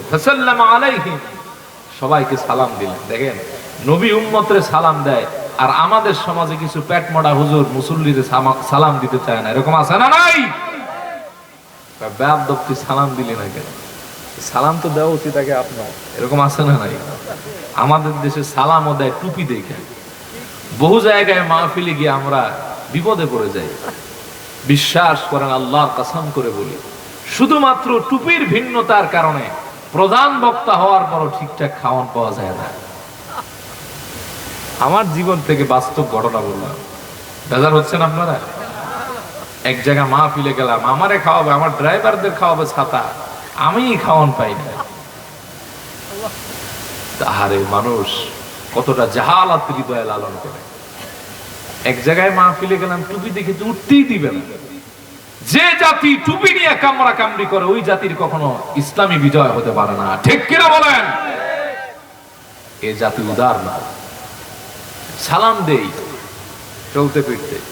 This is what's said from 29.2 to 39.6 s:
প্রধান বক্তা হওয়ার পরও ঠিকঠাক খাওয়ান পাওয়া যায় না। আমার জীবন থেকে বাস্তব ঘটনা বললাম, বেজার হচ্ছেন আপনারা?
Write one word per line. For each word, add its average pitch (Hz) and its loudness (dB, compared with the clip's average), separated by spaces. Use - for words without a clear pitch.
প্রধান 247 4
বক্তা 233 0
হওয়ার 190 4
পরও 156 -2
ঠিকঠাক 147 -6
খাওয়ান 127 0
পাওয়া 113 -2
যায় 101 -6
না। - -10
আমার 175 2
জীবন 180 0
থেকে 143 2
বাস্তব 127 0
ঘটনা 110 0
বললাম, 98 -6
বেজার 143 4
হচ্ছেন 156 2
আপনারা? 160 0